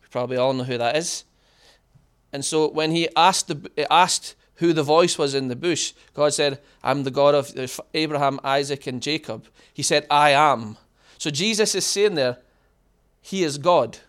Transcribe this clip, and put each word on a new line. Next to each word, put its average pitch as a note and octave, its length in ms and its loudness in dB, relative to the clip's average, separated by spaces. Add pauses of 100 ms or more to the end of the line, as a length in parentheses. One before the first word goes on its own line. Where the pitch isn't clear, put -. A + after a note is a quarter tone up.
We - 80 -20
probably B2 280 -4
all C3 160 2
know B2+ 100 -4
who B2 140 -6
that A#2 180 -2
is. E3+ 280 -4 (1080)
And C#3 140 -10
so D#3 240 0
when D#3 220 -2
he E3 240 0
asked F3 320 2
the, D3+ 440 -6
asked F3 440 2 (200)
who E3+ 180 2
the D#3 100 0
voice E3 340 4
was C#3+ 160 0
in C3+ 140 -2
the B2 80 -6
bush, D3+ 380 -4 (200)
God D3 200 0
said, C#3+ 260 -2 (240)
"I'm C3+ 200 -2
the C3+ 80 -4
God C#3+ 220 4
of C3 460 -4 (160)
Abraham, C#3+ 480 0
Isaac, C#3 420 -2
and B2+ 160 -8
Jacob." C#3+ 460 -8 (260)
He - 80 -10
said, D3 280 0
"I D3 200 4
am." C3+ 480 2 (400)
So D#3 140 -6
Jesus G#3 420 -2
is F#3 120 -4
saying G3+ 300 0
there, B2+ 220 -2 (840)
he F#3+ 220 -4
is C#3+ 140 -2
God. C#3+ 400 2 (120)